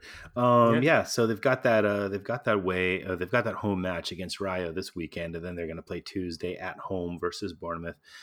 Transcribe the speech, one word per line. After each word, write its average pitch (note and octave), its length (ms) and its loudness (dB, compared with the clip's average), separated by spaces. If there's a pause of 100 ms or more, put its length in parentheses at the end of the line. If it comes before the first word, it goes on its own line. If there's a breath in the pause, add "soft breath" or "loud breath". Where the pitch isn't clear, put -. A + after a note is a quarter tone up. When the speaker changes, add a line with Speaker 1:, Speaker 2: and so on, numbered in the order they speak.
(380 loud breath)
Speaker 1:
Um, A#2+ 380 6
Speaker 2:
Yeah. A#2+ 60 4
Speaker 1:
yeah, C#3 220 6
so A#2 240 2
they've A2 140 -2
got B2+ 220 2
that, A2+ 200 6
uh, G2+ 240 2
they've G2 160 -4
got - 220 -4
that G#2 180 2
way, F#2 400 2
uh, F#2 140 -4
they've F2+ 120 -4
got A#2 140 2
that G#2+ 120 -4
home G2+ 260 0
match F2+ 320 -4
against F2 260 -8
Rayo F#2 320 -2
this F2+ 240 -8
weekend, E2+ 400 -8
and E2+ 80 -8
then F2+ 120 -8
they're E2+ 120 -6
gonna E2 140 -8
play F2 180 -8
Tuesday F2+ 560 -6
at F2+ 240 -10
home F2 400 -6
versus F2 320 -6
Bournemouth. E2+ 460 -8 (260 loud breath)